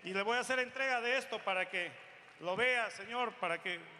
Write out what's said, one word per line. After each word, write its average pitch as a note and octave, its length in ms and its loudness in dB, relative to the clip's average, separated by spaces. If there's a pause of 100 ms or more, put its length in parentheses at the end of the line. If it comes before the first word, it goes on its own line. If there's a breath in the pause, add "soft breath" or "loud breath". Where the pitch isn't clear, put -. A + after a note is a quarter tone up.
Y F#3 120 -4
le G3 80 4
voy A3+ 140 4
a - 20 4
hacer B3+ 180 2
entrega B3+ 420 2
de A#3+ 180 2
esto B3 200 -2
para F#3 320 0
que F3 320 -4 (380)
lo F3+ 180 -2
vea, A#3+ 340 4
señor, A3+ 440 -2
para E3+ 260 0
que F3+ 180 -4 (200)